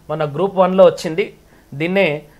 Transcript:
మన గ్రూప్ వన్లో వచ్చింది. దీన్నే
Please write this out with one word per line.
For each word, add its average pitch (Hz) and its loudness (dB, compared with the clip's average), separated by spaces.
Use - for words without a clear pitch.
మన 156 -4
గ్రూప్ 180 -4
వన్లో 185 4
వచ్చింది. 170 0
దీన్నే 160 -2